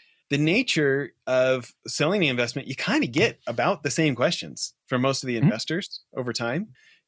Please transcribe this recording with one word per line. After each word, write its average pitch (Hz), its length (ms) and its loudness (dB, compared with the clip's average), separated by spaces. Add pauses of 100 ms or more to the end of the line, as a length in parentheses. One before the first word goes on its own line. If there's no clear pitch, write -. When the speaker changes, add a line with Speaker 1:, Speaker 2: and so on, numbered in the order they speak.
(320)
Speaker 1:
the 139 80 2
nature 151 720 2 (160)
of 127 440 2 (140)
selling 160 340 2
the 151 100 4
investment, 123 380 -2
you 135 60 -8
kinda 262 320 0
get 147 400 0
about 143 380 -2
the 135 80 -2
same 151 240 2
questions - 580 -4 (140)
from 127 160 0
most 135 180 0
of 135 60 -6
the 120 80 -2
Speaker 2:
Mm-hmm. 117 80 2
Speaker 1:
investors 180 580 -2 (160)
over 123 160 -6
time. 131 360 -4 (380)